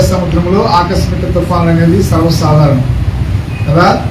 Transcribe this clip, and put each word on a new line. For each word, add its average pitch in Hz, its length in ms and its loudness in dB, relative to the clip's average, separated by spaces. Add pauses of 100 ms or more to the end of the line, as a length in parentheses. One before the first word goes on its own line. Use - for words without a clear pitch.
సముద్రంలో 180 600 0
ఆకస్మిక 175 720 -2
తుఫాను 170 360 0
అనేది 170 320 2
సర్వసాధారణం 151 800 2 (880)
కదా. 180 420 0